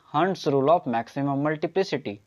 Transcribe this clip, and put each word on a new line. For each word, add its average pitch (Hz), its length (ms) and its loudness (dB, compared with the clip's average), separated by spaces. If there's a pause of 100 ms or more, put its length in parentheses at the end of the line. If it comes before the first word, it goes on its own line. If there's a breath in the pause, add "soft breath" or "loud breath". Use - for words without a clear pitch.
Hunt's 170 400 0
rule 139 260 4
of 175 160 0
maximum 139 580 -2
multiplicity। 156 680 -2 (100)